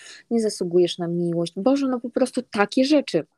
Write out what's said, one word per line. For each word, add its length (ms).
nie 100
zasługujesz 580
na 100
miłość”. 480
Boże, 320
no 120
po 100
prostu 400
takie 340
rzeczy. 420